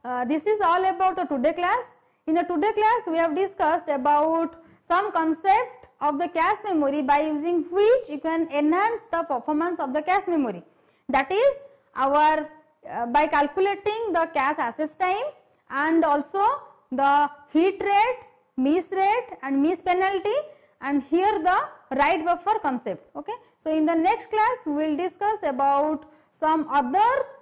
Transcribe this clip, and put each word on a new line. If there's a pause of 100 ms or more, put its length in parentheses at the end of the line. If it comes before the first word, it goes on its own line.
Uh,
this
is
all
about
the
today
class. (440)
In
the
today
class,
we
have
discussed
about (200)
some
concept (120)
of
the
cache
memory
by
using
which
you
can
enhance (100)
the
performance
of
the
cache
memory. (460)
That
is (400)
our, (400)
uh,
by
calculating
the
cache
access
time (440)
and
also (460)
the (220)
hit
rate, (380)
miss
rate
and
miss
penalty, (460)
and
here
the (380)
write
buffer
concept.
Okay. (240)
So
in
the
next
class,
we
will
discuss
about (260)
some
other (160)